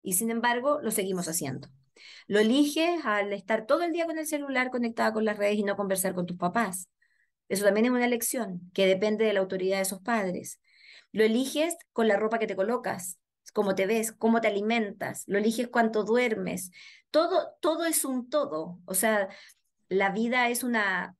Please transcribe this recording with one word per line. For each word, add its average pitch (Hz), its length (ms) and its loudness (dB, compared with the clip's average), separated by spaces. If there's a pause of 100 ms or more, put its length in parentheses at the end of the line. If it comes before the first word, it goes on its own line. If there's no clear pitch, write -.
Y 190 140 -4
sin 226 160 0
embargo, 240 520 0
lo 220 80 -2
seguimos 190 380 -2
haciendo. 135 400 -6 (580)
Lo 202 140 2
eliges 294 640 2
al 202 300 0
estar 220 320 -2
todo 320 160 2
el 339 100 -2
día 339 140 -2
con 320 120 -4
el 311 80 -6
celular 277 440 -2
conectada 226 420 0
con 220 140 0
las 208 100 0
redes 202 200 2
y 208 80 0
no 202 120 0
conversar 190 380 0
con 180 100 -2
tus 180 140 -8
papás. 185 500 -2 (600)
Eso 196 160 -2
también 208 220 6
es 254 60 2
una 247 140 2
elección 226 680 -4
que 196 140 2
depende 208 400 2
de 208 80 2
la 196 60 2
autoridad 190 360 0
de 196 60 0
esos 190 180 -4
padres. 196 600 -4 (520)
Lo 214 120 4
eliges 269 520 2 (160)
con 226 160 2
la 202 80 4
ropa 220 220 0
que 220 80 0
te 196 100 -6
colocas, 202 600 -4 (340)
cómo 196 220 0
te 190 120 0
ves, 220 260 0
cómo 226 280 2
te 226 80 2
alimentas, 202 760 -2
lo 196 120 0
eliges 226 300 0
cuánto 226 360 2
duermes. 208 680 0 (400)
Todo, 339 500 2
todo 330 260 0
es 320 180 0
un 254 240 -4
todo. 175 560 -4
O 190 100 -8
sea, 208 340 2 (600)
la 196 220 2
vida 233 380 0
es 247 160 -2
una 196 560 -2